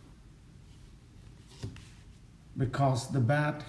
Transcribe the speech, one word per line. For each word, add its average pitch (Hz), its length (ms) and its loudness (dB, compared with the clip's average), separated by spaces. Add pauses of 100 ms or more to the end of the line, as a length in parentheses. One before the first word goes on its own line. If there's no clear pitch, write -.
(2500)
because 131 520 2
the 135 120 2
bat 147 480 2